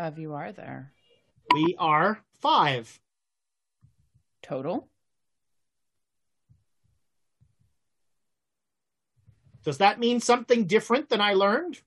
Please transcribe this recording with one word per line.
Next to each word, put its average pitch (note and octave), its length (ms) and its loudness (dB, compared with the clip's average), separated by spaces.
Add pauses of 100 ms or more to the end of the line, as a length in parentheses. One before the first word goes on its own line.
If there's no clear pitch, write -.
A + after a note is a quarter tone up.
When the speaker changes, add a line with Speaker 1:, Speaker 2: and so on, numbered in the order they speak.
Speaker 1:
of D#3+ 200 -8
you D#3 140 -12
are E3+ 180 -12
there? C3+ 400 -16 (600)
Speaker 2:
We D#3+ 280 0
are E3 400 0 (200)
five. D3+ 600 0 (1400)
Speaker 1:
Total? D3 480 -10 (4000)
Speaker 2:
Does C#3+ 140 -4
that G3 200 4
mean A#3+ 220 2
something A#3 460 2
different A3+ 420 0
than G#3+ 120 0
I G#3 120 2
learned? G#3+ 540 0